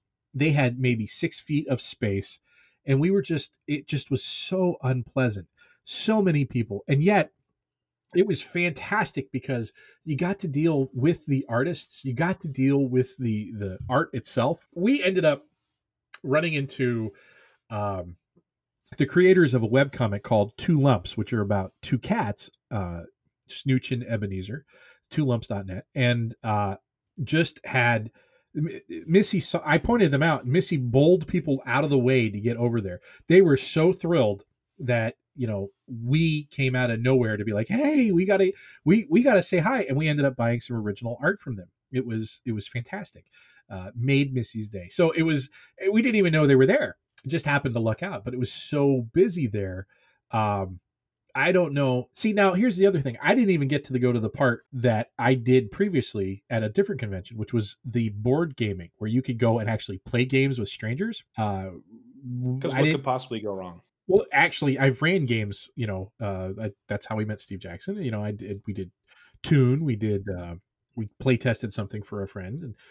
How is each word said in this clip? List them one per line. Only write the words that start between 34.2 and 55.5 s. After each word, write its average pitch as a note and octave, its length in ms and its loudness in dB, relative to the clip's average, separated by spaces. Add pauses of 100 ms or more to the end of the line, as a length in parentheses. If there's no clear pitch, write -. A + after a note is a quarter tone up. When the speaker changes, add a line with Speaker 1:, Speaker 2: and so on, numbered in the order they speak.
Speaker 1:
that, A#2+ 380 -2 (200)
you B2+ 100 -4
know, G2+ 240 -4 (340)
we D3+ 420 0
came C3 300 -2
out B2+ 140 2
of A2+ 100 -2
nowhere A#2+ 360 2
to G#2 80 -4
be G#2+ 80 -2
like, G#2+ 160 -2
"Hey, C4+ 440 2
we F3 120 4
gotta, G3 280 2 (320)
we, G3+ 260 4
we G3+ 120 6
gotta A3+ 200 6
say - 160 0
hi." A3 300 0
And C3+ 80 0
we D#3 120 0
ended D3 160 0
up C3 120 0
buying A#2+ 240 0
some A#2+ 160 -8
original A2 440 -6
art G3+ 200 -2
from B2 160 -10
them. F2+ 120 -16 (240)
It C3 140 -2
was, A2 380 -6
it A#2+ 80 -4
was G#2+ 160 -6
fantastic. - 580 -12 (440)
Uh, F#2 260 -12
made C#3 380 2
Missy's A2 340 -6
day. F#2 220 -12
So E3 220 2
it E3 100 0
was, D3+ 260 0 (420)
we A3 120 4
didn't A#3 140 2
even F3+ 160 4
know D#3 140 4
they C#3 100 8
were C3 100 8
there. G#3+ 300 0 (280)
It C3+ 40 -8
just D#3+ 180 -2
happened C#3+ 280 0
to A#2 60 0
luck A2+ 220 -2
out, D#3 220 -8
but B2 100 -8
it B2 60 -6
was A#2+ 120 -4
so C#3 600 0
busy F3 340 2
there. F#2+ 400 -6 (440)
Um, G2+ 500 -2 (560)
I C#3+ 140 0
don't F3+ 220 2
know. C3 400 0
See, A3 200 -2
now G3 220 4
here's G#3 220 2
the F#3+ 100 6
other F#3 140 4
thing. C3 200 -6
I E3+ 140 2
didn't A#3 160 4
even D3 160 2
get C#3+ 200 0
to - 60 -10
the, B2+ 60 0
go B2 140 2
to A#2+ 80 0
the G#2+ 100 -2
part B2 440 0
that A#2 440 0
I A#2+ 160 4
did B2 380 2